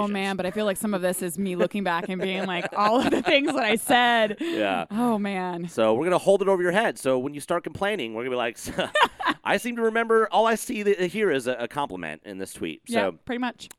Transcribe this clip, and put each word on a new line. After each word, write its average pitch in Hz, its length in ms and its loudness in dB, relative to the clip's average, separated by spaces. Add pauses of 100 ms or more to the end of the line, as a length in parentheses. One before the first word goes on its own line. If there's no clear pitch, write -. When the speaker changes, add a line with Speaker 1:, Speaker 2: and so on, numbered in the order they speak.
Speaker 1:
Oh, - 20 -2
man, 196 300 -2
but 180 80 -4
I 180 60 -2
feel 214 140 -2
like 196 120 0
some 208 160 -2
of 185 80 -2
this 180 200 0
is 175 160 -6
me 190 180 -2
looking 196 280 0
back 180 240 -2
and 220 140 -4
being 190 240 -4
like, 175 280 -4
Speaker 2:
<laughs> - 40 -4
Speaker 1:
all 214 240 4
of 349 100 2
the 262 100 0
things 294 300 2
that 262 120 -2
I 214 120 2
said. 233 640 2
Speaker 2:
Yeah. 185 520 0
Speaker 1:
Oh, 226 280 0
man. 180 480 -4
Speaker 2:
So 110 280 4
we're 143 100 0
gonna 180 120 2
hold 196 240 4
it 190 60 2
over 190 140 4
your 175 100 2
head. 185 280 2
So 131 200 2
when 127 140 -6
you 147 80 -10
start 170 220 -2
complaining, 170 500 -4
we're 110 100 -4
gonna 131 80 -4
be 123 60 -2
like, 117 200 -2 (460)
<laughs> - 400 -4
"I 175 140 2
seem 240 180 -4
to 233 60 -2
remember, 226 500 2
all 208 140 4
I 226 100 4
see 214 280 -6
th-, 185 280 2
here 208 180 0
is 135 180 0
a, 127 60 0
a 120 140 -4
compliment 90 580 -6
in 98 120 -12
this 95 160 -8
tweet." 82 340 -8
Speaker 1:
Yeah, 233 200 0
Speaker 2:
So 90 40 0 (140)
Speaker 1:
pretty 247 140 -6
much. 247 280 -6 (100)